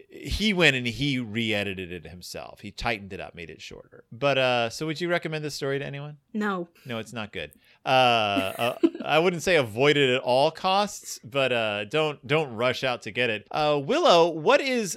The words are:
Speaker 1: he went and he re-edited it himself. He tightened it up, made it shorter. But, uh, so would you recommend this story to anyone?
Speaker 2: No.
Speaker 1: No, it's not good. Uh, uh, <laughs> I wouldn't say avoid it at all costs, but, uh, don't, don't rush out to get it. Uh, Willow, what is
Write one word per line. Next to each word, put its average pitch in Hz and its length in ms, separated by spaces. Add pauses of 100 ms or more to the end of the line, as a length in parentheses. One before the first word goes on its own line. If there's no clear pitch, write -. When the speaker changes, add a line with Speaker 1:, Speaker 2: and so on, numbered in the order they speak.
(100)
Speaker 1:
he 202 440
went 160 200
and 123 120
he 127 320
re-edited 101 720
it 82 160
himself. 85 520
He 104 100
tightened 101 420
it 90 80
up, 76 140
made 85 160
it - 100
shorter. - 500
But, 135 280
uh, 123 320
so 156 160
would 156 160
you 170 60
recommend 165 360
this 147 100
story 139 240
to 139 60
anyone? 143 320 (160)
Speaker 2:
No. 202 360 (180)
Speaker 1:
No, 120 120
it's 110 140
not 110 180
good. 76 220 (320)
Uh, - 40 (680)
uh, 120 160 (160)
<laughs> - 140
I 143 140
wouldn't 175 240
say 185 140
avoid 139 420
it 135 100
at 127 140
all 131 280
costs, - 720
but, 131 300
uh, 107 320
don't, 147 420
don't 143 300
rush 123 280
out 123 180
to 113 80
get 120 180
it. 107 220
Uh, 151 340
Willow, 180 460
what 165 320
is 240 340